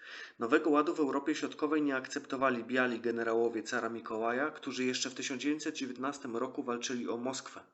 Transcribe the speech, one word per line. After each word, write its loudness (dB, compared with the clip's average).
Nowego 4
ładu 6
w -2
Europie 2
Środkowej 0
nie 2
akceptowali 0
biali 2
generałowie 2
cara -2
Mikołaja, 0
którzy -4
jeszcze 0
w -14
tysiąc -6
dziewięćset -2
dziewiętnastym -6
roku -2
walczyli -4
o 0
Moskwę. -6